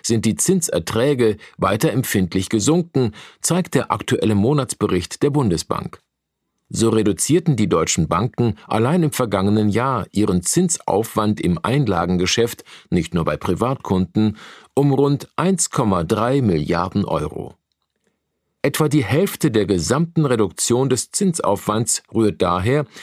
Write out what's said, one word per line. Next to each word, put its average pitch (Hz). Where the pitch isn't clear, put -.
sind 113
die 107
Zinserträge 120
weiter 107
empfindlich 98
gesunken, 131
zeigt 175
der -
aktuelle 107
Monatsbericht 104
der 147
Bundesbank. 127
So 110
reduzierten 117
die 107
deutschen 82
Banken 113
allein 135
im 151
vergangenen 104
Jahr 117
ihren 101
Zinsaufwand 107
im 87
Einlagengeschäft, 98
nicht 87
nur 82
bei 76
Privatkunden, 101
um 143
rund 139
eins 180
Komma 98
drei 117
Milliarden 90
Euro. -
Etwa 143
die 143
Hälfte 143
der 107
gesamten 120
Reduktion 123
des 123
Zinsaufwands 110
rührt 107
daher, 98